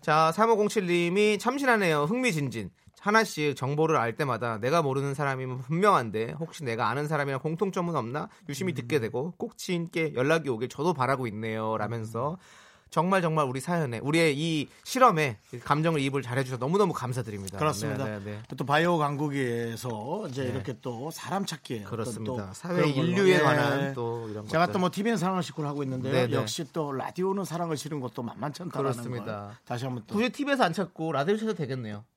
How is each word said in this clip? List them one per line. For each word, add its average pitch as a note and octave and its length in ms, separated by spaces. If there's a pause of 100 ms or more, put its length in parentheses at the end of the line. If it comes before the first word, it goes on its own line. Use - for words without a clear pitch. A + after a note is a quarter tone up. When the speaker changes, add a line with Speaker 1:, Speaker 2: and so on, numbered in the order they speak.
Speaker 1:
자, D#3+ 320
삼오공칠 G#3 520
님이 F3+ 540
"참신하네요. A3+ 640
흥미진진. D3+ 680 (300)
하나씩 G3 560
정보를 D3 420
알 A#2 180
때마다 A#2 440
내가 D3 240
모르는 C#3 320
사람이면 C3 440
분명한데 C3+ 800
혹시 D#3+ 260
내가 A2+ 240
아는 C#3+ 180
사람이랑 C#3 320
공통점은 E3+ 560
없나 C#3 320 (220)
유심히 F#3 240
Speaker 2:
음. - 20
Speaker 1:
듣게 C3 240
되고 B2 380
꼭 A#3+ 200
지인께 E3+ 560
연락이 C#3+ 360
오길 A#2 200
저도 E3 240
바라고 C3 340
있네요." A2 500
라면서 A2+ 560
Speaker 2:
음. - 20 (540)
Speaker 1:
정말, F#3 320
정말 D#3+ 240
우리 C3 140
사연에, C#3 400
우리의 D3+ 380
이 D#3 320 (160)
실험에 D#3+ 540 (260)
감정을 D#3 340
이입을 C3+ 220
잘해주셔서 B2+ 360
너무너무 E3 360
감사드립니다. G#2 640
Speaker 2:
그렇습니다. A2 480
Speaker 1:
네, G#2+ 140
네, G2 40 (240)
네. C3+ 80
Speaker 2:
또 C3+ 100
바이오 E3 320
강국에서 C3 1300
이제 C3+ 160
Speaker 1:
네. B2 60
Speaker 2:
이렇게 C3+ 300
또 B2+ 300
사람 F3+ 340
찾기에 B2+ 380
Speaker 1:
그렇습니다. A2 480
Speaker 2:
어떤 G#2+ 160
또 F#2+ 60
Speaker 1:
사회 - 220
Speaker 2:
그런 D3 180
걸로. C#3 120
Speaker 1:
인류에 F#3 280
Speaker 2:
예. F3+ 60
Speaker 1:
관한 B2+ 540
또 A#2 360
이런 G#2+ 180
Speaker 2:
제가 E3 200
Speaker 1:
것들. G#3 60
Speaker 2:
또 G3 60
뭐 F3+ 100
티비엔 G#3 280
사랑을 F3+ 260
싣고를 D3 260
하고 C#3+ 140
있는데요. C3 300
Speaker 1:
네, B2+ 140
네. C3+ 100
Speaker 2:
역시 A2+ 340
또 D3 220
라디오는 F#3 500
사랑을 E3 320
실은 D3 240
것도 B2 240
만만치 C3+ 400
않다라는 C#3 300
Speaker 1:
그렇습니다. A2+ 540
Speaker 2:
걸 G#2 40 (140)
다시 A#2+ 180
한번 B2+ 240
또. - 80
Speaker 1:
굳이 A#3+ 140
티비에스 C#4 320
안 F3+ 100
찾고 E3 400
라디오 D3+ 240
찾아도 A3 220
되겠네요. A2+ 480 (120)